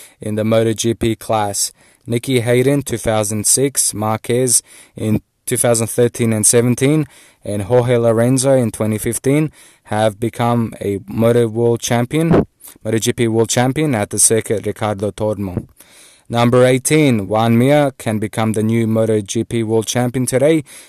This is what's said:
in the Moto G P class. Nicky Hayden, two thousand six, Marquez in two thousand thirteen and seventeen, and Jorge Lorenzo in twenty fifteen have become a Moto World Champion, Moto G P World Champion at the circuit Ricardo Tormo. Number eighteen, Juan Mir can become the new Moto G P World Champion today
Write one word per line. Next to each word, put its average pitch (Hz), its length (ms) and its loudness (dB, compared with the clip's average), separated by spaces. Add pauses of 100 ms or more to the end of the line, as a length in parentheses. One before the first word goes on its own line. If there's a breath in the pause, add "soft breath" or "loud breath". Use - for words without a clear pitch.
(200 loud breath)
in 107 160 -6
the 107 80 -2
Moto 113 280 2
G 113 220 -2
P 110 220 -2
class. 104 560 -4 (340 soft breath)
Nicky 117 360 -2
Hayden, 127 400 2
two 117 160 -6
thousand 107 460 -2
six, - 480 0
Marquez 117 720 -2 (320 loud breath)
in 107 260 -2 (260)
two 127 100 -4
thousand 117 300 0
thirteen 117 460 0
and 107 120 0
seventeen, 131 640 2 (380 soft breath)
and 104 180 -4
Jorge 120 340 2
Lorenzo 120 580 2
in 123 160 2
twenty 107 280 -2
fifteen 135 540 -2 (320 soft breath)
have 107 340 -2
become 117 640 -2
a 101 260 -4
Moto 117 420 2
World 117 320 0
Champion, 143 680 0 (360 loud breath)
Moto 110 160 -2
G 117 140 0
P 117 160 -2
World 113 200 2
Champion 135 460 0
at 104 160 -2
the 107 80 -4
circuit 110 480 0
Ricardo 104 460 -4
Tormo. 98 560 -6 (600 loud breath)
Number 120 360 4
eighteen, 127 640 2
Juan 117 280 2
Mir 139 360 4
can 110 260 -6
become 110 340 -4
the 107 100 -2
new 113 240 0
Moto 110 340 0
G 110 240 -4
P 117 180 -4
World 110 240 0
Champion 123 400 -2
today 143 380 2 (240 loud breath)